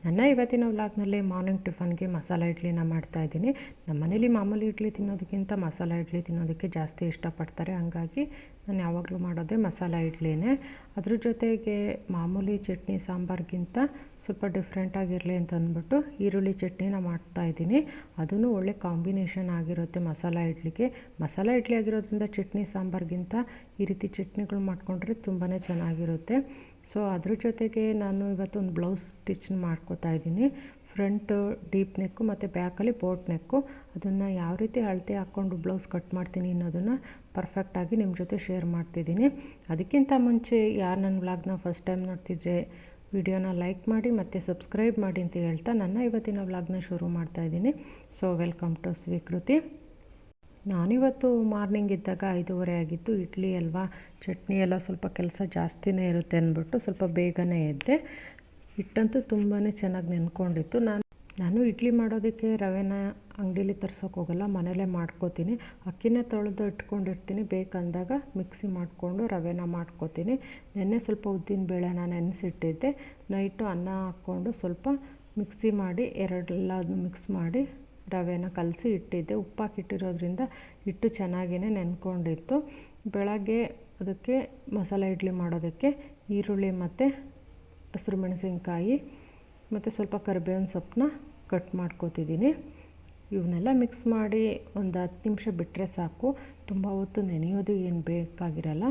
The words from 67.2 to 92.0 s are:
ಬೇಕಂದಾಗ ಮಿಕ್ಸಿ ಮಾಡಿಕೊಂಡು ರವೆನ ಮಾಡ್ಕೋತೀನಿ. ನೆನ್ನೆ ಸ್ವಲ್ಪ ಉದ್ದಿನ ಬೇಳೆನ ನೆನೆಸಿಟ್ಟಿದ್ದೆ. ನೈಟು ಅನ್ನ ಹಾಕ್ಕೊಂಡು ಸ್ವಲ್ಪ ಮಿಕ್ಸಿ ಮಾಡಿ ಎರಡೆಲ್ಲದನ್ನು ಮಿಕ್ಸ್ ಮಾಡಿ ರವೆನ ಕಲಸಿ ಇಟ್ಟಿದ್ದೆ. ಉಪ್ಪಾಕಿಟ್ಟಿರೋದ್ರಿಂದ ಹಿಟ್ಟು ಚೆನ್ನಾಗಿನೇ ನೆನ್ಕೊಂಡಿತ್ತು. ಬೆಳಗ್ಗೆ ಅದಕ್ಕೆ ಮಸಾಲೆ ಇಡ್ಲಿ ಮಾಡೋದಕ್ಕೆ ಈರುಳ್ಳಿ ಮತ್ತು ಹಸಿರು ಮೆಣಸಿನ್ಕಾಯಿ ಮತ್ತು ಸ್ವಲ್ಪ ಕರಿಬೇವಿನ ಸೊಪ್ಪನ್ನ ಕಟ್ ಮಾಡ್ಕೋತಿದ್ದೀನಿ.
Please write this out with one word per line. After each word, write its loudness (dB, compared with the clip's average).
ಬೇಕಂದಾಗ -2
ಮಿಕ್ಸಿ -6
ಮಾಡಿಕೊಂಡು -2
ರವೆನ -2
ಮಾಡ್ಕೋತೀನಿ. -2
ನೆನ್ನೆ 2
ಸ್ವಲ್ಪ -2
ಉದ್ದಿನ 0
ಬೇಳೆನ 0
ನೆನೆಸಿಟ್ಟಿದ್ದೆ. 0
ನೈಟು -2
ಅನ್ನ -2
ಹಾಕ್ಕೊಂಡು -4
ಸ್ವಲ್ಪ -4
ಮಿಕ್ಸಿ 0
ಮಾಡಿ 0
ಎರಡೆಲ್ಲದನ್ನು -2
ಮಿಕ್ಸ್ -8
ಮಾಡಿ 2
ರವೆನ 0
ಕಲಸಿ 0
ಇಟ್ಟಿದ್ದೆ. -4
ಉಪ್ಪಾಕಿಟ್ಟಿರೋದ್ರಿಂದ -4
ಹಿಟ್ಟು 0
ಚೆನ್ನಾಗಿನೇ 0
ನೆನ್ಕೊಂಡಿತ್ತು. -2
ಬೆಳಗ್ಗೆ 0
ಅದಕ್ಕೆ -2
ಮಸಾಲೆ 2
ಇಡ್ಲಿ 0
ಮಾಡೋದಕ್ಕೆ 2
ಈರುಳ್ಳಿ 2
ಮತ್ತು 0
ಹಸಿರು -2
ಮೆಣಸಿನ್ಕಾಯಿ 0
ಮತ್ತು -2
ಸ್ವಲ್ಪ -2
ಕರಿಬೇವಿನ 0
ಸೊಪ್ಪನ್ನ 0
ಕಟ್ 0
ಮಾಡ್ಕೋತಿದ್ದೀನಿ. 0